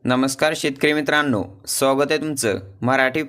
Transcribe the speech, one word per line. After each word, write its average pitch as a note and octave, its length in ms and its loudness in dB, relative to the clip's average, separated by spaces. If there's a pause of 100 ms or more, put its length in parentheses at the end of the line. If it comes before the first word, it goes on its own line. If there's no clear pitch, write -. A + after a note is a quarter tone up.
नमस्कार C3 480 0
शेतकरी D3+ 380 0
मित्रांनो, D3 480 0 (260)
स्वागत C3+ 440 2
आहे D#3 80 0
तुमचं C3+ 400 -2 (220)
मराठी C3 480 2